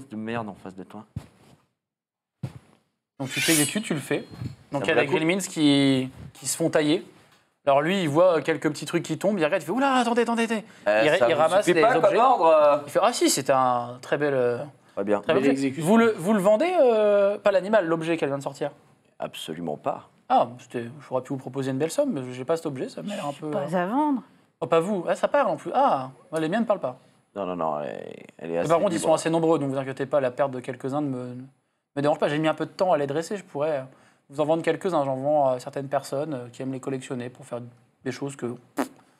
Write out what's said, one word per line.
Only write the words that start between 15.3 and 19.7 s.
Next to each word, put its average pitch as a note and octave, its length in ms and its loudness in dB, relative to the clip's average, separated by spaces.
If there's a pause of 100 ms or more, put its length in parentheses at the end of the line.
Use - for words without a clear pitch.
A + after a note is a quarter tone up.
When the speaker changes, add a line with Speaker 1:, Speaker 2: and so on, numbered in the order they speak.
Speaker 2:
bel C3 100 2
Speaker 3:
Belle C#3 80 4
Speaker 2:
objet. » - 0 - (160)
Speaker 3:
exécution. C#3+ 200 -4
Speaker 2:
Vous A3 100 6
le, A3+ 200 6
vous F3+ 160 0
le G#3 60 4
vendez, G#3+ 420 4
euh, G#3 560 4
pas G#3 140 2
l'animal, F#3+ 340 2
l'objet E3 320 0
qu'elle D#3+ 120 -2
vient C#3 100 -2
de C#3 40 -12
sortir ? C#3+ 280 -8 (480)
Speaker 1:
Absolument D#2+ 580 -8